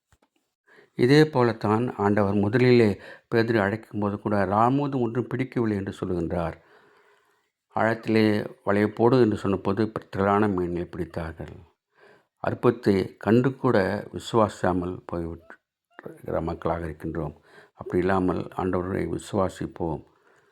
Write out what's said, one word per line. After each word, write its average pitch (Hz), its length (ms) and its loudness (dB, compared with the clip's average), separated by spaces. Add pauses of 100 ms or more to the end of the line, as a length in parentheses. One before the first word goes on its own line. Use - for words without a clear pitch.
(960)
இதே 147 340 6
போலத்தான் 117 680 0
ஆண்டவர் 101 380 2
முதலிலே 113 680 4 (340)
பேதுரு 113 220 2
அழைக்கும்போது 104 600 -2
கூட, 104 260 0
"ராமுது 127 560 2
ஒன்றும் 117 260 -2
பிடிக்கவில்லை" 107 500 -2
என்று 98 220 -6
சொல்லுகின்றார். 85 540 -4 (1200)
"ஆழத்திலே 110 800 2 (100)
வலையை 104 220 2
போடு" 120 320 2
என்று 107 180 4
சொன்னபோது 98 540 -2 (180)
திரளான 101 380 2
மீன்களை 87 500 -4
பிடித்தார்கள். 80 580 -10 (840)
அற்புதத்தை 107 800 0
கண்டு 127 380 2
கூட 104 560 0
விசுவாசாமல் 92 880 -2 (120)
போய்விட்டிருக்கிற - 1300 -10
மக்களாக 85 440 -4
இருக்கின்றோம். 78 500 -8 (380)
அப்படி - 240 -6
இல்லாமல் 92 500 0 (100)
ஆண்டவரை 92 500 -4
விசுவாசிப்போம். 85 960 -6 (480)